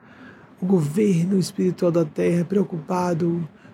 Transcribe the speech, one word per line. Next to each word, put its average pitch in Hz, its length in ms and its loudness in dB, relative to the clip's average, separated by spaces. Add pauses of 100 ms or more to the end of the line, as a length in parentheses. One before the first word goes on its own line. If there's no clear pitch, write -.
(600)
o 185 40 -4
governo 185 760 2
espiritual 180 520 0
da 165 140 2
Terra 175 400 0
preocupado 175 1000 -2 (280)